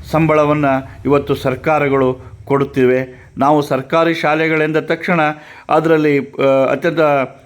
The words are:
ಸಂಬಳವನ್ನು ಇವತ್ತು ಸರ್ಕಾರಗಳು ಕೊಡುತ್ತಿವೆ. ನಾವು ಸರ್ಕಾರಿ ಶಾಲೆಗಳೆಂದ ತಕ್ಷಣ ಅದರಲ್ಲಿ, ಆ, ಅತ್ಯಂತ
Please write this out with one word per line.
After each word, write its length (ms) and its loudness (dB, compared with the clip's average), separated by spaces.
ಸಂಬಳವನ್ನು 920 0
ಇವತ್ತು 300 0
ಸರ್ಕಾರಗಳು 960 -2
ಕೊಡುತ್ತಿವೆ. 800 0
ನಾವು 240 2
ಸರ್ಕಾರಿ 520 -2
ಶಾಲೆಗಳೆಂದ 640 0
ತಕ್ಷಣ 440 -2
ಅದರಲ್ಲಿ, 500 2
ಆ, 520 0
ಅತ್ಯಂತ 280 -2